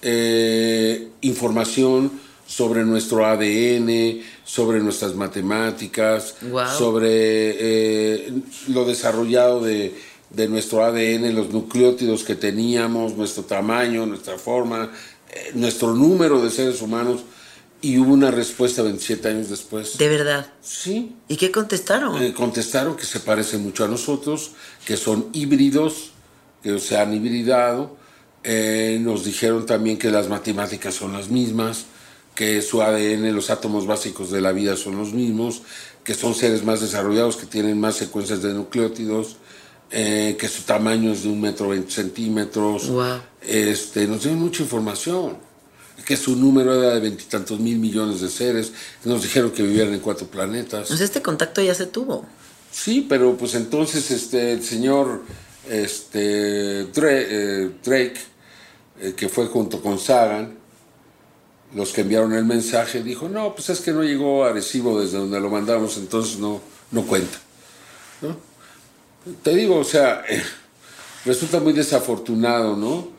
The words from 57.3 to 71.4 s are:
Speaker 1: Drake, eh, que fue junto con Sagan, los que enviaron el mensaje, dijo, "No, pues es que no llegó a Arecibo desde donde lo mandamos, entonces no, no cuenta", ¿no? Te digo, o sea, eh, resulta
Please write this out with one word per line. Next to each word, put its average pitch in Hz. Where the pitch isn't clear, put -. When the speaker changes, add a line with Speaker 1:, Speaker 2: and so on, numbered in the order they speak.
Speaker 1:
Drake, 127
eh, 95
que 101
fue 117
junto 107
con 101
Sagan, 113
los 98
que 107
enviaron 110
el 110
mensaje, 117
dijo, 123
"No, 208
pues -
es 175
que 170
no 156
llegó 139
a 120
Arecibo 110
desde 95
donde 98
lo 101
mandamos, 107
entonces 107
no, 104
no 113
cuenta", 92
¿no? 156
Te 151
digo, 196
o 147
sea, 135
eh, -
resulta 156